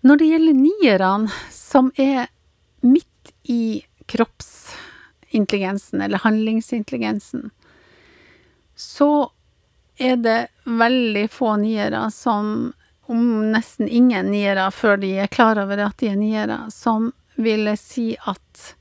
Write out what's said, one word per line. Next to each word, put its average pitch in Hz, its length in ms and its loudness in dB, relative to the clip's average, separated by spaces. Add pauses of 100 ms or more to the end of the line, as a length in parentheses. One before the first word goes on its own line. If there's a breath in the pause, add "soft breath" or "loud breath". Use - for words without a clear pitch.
Når 285 180 6
det 311 80 4
gjelder 320 260 4
nierne, 220 760 2 (180 loud breath)
som 262 480 0
er 269 300 0 (520)
midt - 600 0
i 226 420 -4 (220)
kroppsintelligensen, - 2000 -6
eller 196 160 -4
handlingsintelligensen, 220 1300 -4 (1200 soft breath)
så 294 560 0 (680)
er 254 200 0
det 233 300 0 (160)
veldig 226 680 0
få 220 320 -2
niere 220 500 -2
som, 220 600 -4 (360)
om 233 420 0
nesten 220 360 -4
ingen 233 440 2
niere 196 400 0
før 202 260 2
de 196 140 -4 (100)
er 202 80 -2
klar 220 320 4
over 196 240 -4
at 202 160 -6
de 240 80 0
er 196 80 -2
niere, 214 420 -2 (120)
som 226 400 -2 (240)
ville 214 420 0
si 226 400 -6 (100)
at - 540 -12